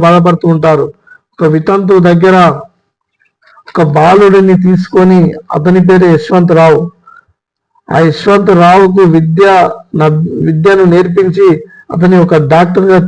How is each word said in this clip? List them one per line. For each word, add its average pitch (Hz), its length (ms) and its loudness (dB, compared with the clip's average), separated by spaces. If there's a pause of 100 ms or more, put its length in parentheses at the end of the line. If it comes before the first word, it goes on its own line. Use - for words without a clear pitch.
బాధపడుతూ 175 480 0
ఉంటారు. 156 320 -2 (480)
ఒక - 200 -6
వితంతు 196 420 -2 (120)
దగ్గర 180 300 2 (1300)
ఒక - 120 -4 (160)
బాలుడిని 190 580 2 (100)
తీసుకొని 185 540 0 (360)
అతని 180 320 0
పేరు 185 260 2
యశ్వంతరావు. 165 680 0 (1040)
ఆ - 200 -4
యశ్వంతరావుకు 190 960 0 (100)
విద్య, 160 320 0 (540)
న-, 156 200 -2 (280)
విద్యను 185 460 0
నేర్పించి 185 540 0 (460)
అతని 180 320 0
ఒక 170 100 -2 (160)
డాక్టర్గా 185 460 0 (100)